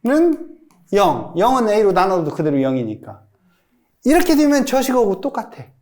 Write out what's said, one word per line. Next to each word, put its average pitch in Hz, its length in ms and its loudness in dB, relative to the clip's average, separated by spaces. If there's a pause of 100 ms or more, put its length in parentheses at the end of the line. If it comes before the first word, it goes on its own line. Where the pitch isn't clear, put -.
는 302 520 0 (360)
영. 196 440 0
영은 233 320 2
A로 208 240 2
나눠도 180 380 0
그대로 151 280 -2
영이니까. 120 640 -4 (840)
이렇게 311 320 2
되면 285 300 2
저 262 140 0
식하고 240 400 0
똑같아. - 440 -10 (180)